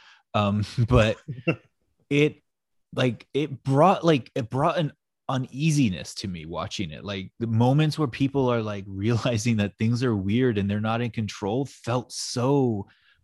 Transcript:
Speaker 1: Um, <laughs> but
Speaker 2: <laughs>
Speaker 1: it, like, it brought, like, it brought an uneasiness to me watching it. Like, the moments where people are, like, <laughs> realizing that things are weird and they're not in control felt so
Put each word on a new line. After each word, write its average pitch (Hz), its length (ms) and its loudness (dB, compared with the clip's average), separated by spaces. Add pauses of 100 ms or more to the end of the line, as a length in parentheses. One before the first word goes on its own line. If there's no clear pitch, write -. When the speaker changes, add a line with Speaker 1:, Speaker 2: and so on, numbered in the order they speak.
(340)
Speaker 1:
Um, 104 320 2 (120)
<laughs> 117 100 2
but 113 300 4 (280)
Speaker 2:
<laughs> - 640 -6
Speaker 1:
it, 147 300 2 (560)
like, 127 380 0
it 143 300 -4
brought, 151 420 4
like, 156 300 2
it 131 160 -4
brought 143 260 0
an 156 160 -2 (340)
uneasiness 131 840 0
to - 140 -10
me 85 180 -10
watching 82 460 -8
it. 62 120 -14
Like, 98 360 -8
the 113 80 -4
moments 131 500 2
where 156 100 0
people 135 420 0
are, 120 120 0
like, 104 240 -8
<laughs> - 20 -16
realizing 113 720 0
that 101 220 0
things 113 240 0
are 120 120 2
weird 104 440 2
and 98 100 0
they're 104 100 -2
not 113 220 -2
in 120 80 -4
control 110 560 -4
felt 120 460 -6
so 123 760 0 (380)